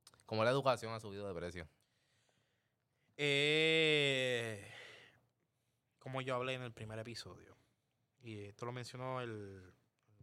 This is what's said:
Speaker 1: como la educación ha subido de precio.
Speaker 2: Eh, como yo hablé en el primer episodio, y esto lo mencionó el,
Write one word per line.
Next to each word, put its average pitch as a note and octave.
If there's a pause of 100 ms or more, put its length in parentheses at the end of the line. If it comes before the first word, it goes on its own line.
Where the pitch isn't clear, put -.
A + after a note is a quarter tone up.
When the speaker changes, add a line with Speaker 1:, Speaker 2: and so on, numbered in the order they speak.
(260)
Speaker 1:
como A2
la A#2+
educación B2+
ha A2+
subido G2+
de G2
precio. E2+ (1500)
Speaker 2:
Eh, C#3+ (1300)
como C3
yo B2+
hablé B2+
en B2+
el A#2+
primer A2
episodio, A2 (680)
y G#2+
esto G2+
lo A#2+
mencionó B2+
el, G2 (500)